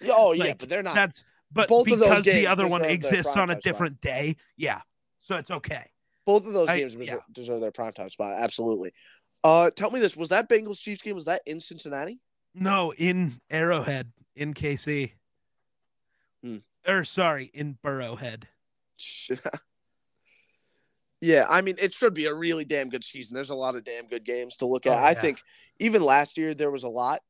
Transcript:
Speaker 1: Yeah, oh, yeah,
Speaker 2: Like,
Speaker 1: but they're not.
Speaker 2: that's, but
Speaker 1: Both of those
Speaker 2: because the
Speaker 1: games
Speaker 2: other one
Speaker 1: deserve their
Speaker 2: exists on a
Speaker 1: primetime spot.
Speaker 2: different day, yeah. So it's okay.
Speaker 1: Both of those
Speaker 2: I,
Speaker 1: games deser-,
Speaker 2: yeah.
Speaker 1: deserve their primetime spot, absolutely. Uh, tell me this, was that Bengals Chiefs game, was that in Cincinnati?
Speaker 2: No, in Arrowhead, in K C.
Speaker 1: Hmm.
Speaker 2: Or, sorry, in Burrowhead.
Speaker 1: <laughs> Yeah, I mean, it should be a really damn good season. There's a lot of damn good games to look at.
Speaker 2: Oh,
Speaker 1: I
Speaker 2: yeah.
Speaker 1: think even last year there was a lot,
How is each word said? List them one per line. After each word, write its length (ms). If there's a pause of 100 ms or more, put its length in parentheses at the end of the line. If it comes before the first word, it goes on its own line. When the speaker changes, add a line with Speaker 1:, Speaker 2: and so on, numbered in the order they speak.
Speaker 1:
Yeah, 140
oh, 180
yeah, 100
Speaker 2:
Like, 160
Speaker 1:
but 100
they're 140
not. 100
Speaker 2:
that's, 320 (260)
but 160
Speaker 1:
Both 240
of 80
those 100
Speaker 2:
because 160
the 60
Speaker 1:
games 160
Speaker 2:
other 200
one 140
Speaker 1:
deserve 200
their 100
Speaker 2:
exists 240
on 140
a 60
Speaker 1:
primetime 20
spot. 60
Speaker 2:
different 380
day, 340 (200)
yeah. 260 (360)
So 200
it's 120
okay. 400 (380)
Speaker 1:
Both 180
of 80
those 160
Speaker 2:
I, 100
Speaker 1:
games 160
deser-, 120
Speaker 2:
yeah. 80 (160)
Speaker 1:
deserve 280
their 120
primetime 400
spot, 280
absolutely. 520 (520)
Uh, 260
tell 220
me 80
this, 180
was 120
that 200
Bengals 300
Chiefs 240
game, 100
was 120
that 200
in 140
Cincinnati? 600 (360)
Speaker 2:
No, 380
in 460 (120)
Arrowhead, 600 (240)
in 200
K 200
C. 380 (1300)
Speaker 1:
Hmm. 160 (300)
Speaker 2:
Or, 160
sorry, 500
in 300
Burrowhead. 600 (840)
Speaker 1:
<laughs> 60 (1900)
Yeah, 280
I 120
mean, 200
it 120
should 200
be 120
a 80
really 320
damn 240
good 140
season. 300
There's 160
a 60
lot 200
of 80
damn 240
good 180
games 320
to 80
look 200
at. 80
Speaker 2:
Oh, 100
Speaker 1:
I 80
Speaker 2:
yeah. 100
Speaker 1:
think 180 (400)
even 240
last 340
year 160
there 160
was 140
a 60
lot, 400